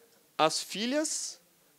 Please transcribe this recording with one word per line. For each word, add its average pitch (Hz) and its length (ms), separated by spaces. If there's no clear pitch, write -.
as 156 260
filhas 262 760